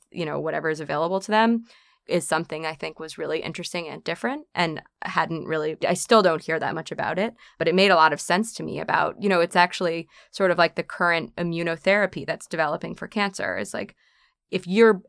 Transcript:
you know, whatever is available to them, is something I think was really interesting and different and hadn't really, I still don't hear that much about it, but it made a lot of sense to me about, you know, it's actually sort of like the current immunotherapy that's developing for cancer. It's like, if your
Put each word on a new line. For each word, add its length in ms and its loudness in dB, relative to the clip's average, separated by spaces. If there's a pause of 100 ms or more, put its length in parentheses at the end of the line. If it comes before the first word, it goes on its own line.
(100)
you 140 -6
know, 160 -4
whatever 280 -4
is 120 -4
available 400 -2
to 100 -8
them, 340 4 (420)
is 220 0
something 380 -2
I 80 -6
think 260 -12
was 160 -14
really 260 -4
interesting 460 -8
and 160 -14
different 500 -6
and 280 -2 (220)
hadn't 420 -4
really, 300 -4 (120)
I 60 2
still 280 4
don't 200 2
hear 160 -2
that 160 -4
much 180 -10
about 260 -4
it, 160 -2 (240)
but 100 0
it 60 4
made 160 6
a 60 6
lot 160 8
of 80 -4
sense 340 -2
to 80 -10
me 180 -8
about, 420 0
you 60 0
know, 120 4
it's 160 0
actually 520 0 (220)
sort 200 2
of 80 0
like 160 4
the 80 -2
current 540 -2
immunotherapy 920 -2
that's 200 -6
developing 480 -4
for 140 -14
cancer. 480 -4
It's 160 -6
like, 220 -8 (560)
if 160 -4
your 420 6